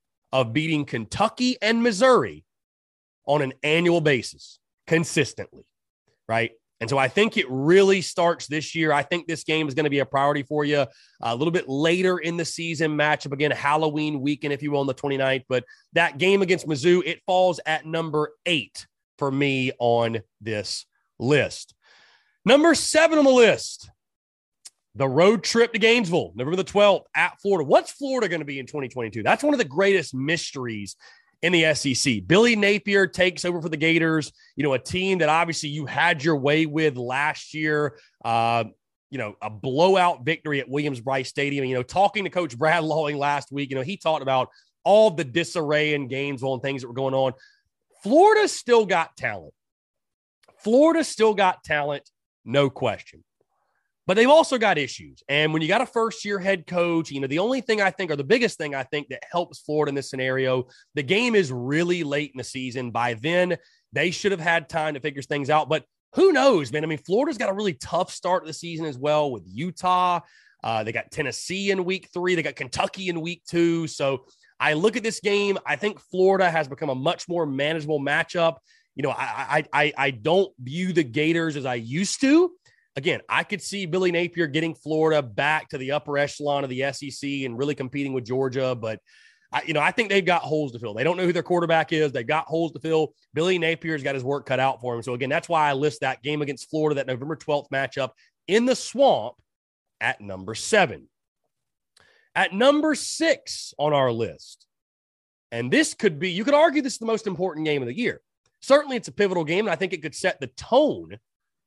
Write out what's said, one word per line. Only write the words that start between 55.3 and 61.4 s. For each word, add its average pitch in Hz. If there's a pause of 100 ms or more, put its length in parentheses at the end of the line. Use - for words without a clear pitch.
when 160
you 156
got 208
a 254
first-year 208
head 190
coach, 170
you 139
know, 135
the 147
only 240
thing 214
I 190
think, 180
or 147
the 139
biggest 220
thing 147
I 135
think 147
that 127
helps 170
Florida 151
in 139
this 135
scenario, 131 (300)
the 147
game 220
is 156